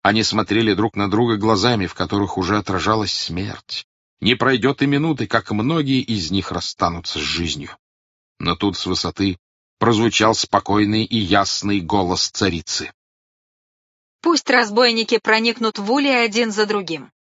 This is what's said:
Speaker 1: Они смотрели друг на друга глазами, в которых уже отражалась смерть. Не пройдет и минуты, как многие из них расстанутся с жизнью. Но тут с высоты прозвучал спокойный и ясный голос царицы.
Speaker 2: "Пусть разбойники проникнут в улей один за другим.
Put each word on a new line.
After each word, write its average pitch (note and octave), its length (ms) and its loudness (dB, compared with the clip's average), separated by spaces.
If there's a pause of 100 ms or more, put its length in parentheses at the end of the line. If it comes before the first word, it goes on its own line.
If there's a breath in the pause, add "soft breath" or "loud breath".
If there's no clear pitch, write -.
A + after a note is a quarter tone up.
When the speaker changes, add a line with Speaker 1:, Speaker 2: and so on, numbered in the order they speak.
Speaker 1:
Они G#2+ 200 2
смотрели G#2+ 520 0
друг G#2 200 -2
на G2+ 140 -2
друга A2+ 280 2
глазами, G#2+ 500 2
в - 80 -12
которых G2 420 -2
уже F#2+ 200 0
отражалась G2 560 -2
смерть. - 760 -8 (340)
Не A#2+ 140 4
пройдет B2+ 480 2
и - 20 4
минуты, C#3+ 400 0
как A2+ 260 -2
многие C3+ 500 0
из G2 280 -4
них F#2+ 220 -2
расстанутся E2+ 680 -4
с D2+ 60 -6
жизнью. D#2 520 -6 (640)
Но E2 160 -2
тут G2 220 -2
с - 80 -8
высоты F2+ 540 -2 (400)
прозвучал A2 560 4
спокойный G#2 680 0
и A#2 140 -2
ясный G2+ 640 0
голос F2+ 480 0
царицы. - 640 -4 (1300)
Speaker 2:
"Пусть E4 300 0
разбойники A3+ 680 2
проникнут A3 600 0
в G3+ 120 -4
улей C4+ 320 2
один A3+ 280 0
за G#3 160 0
другим. E3 540 -6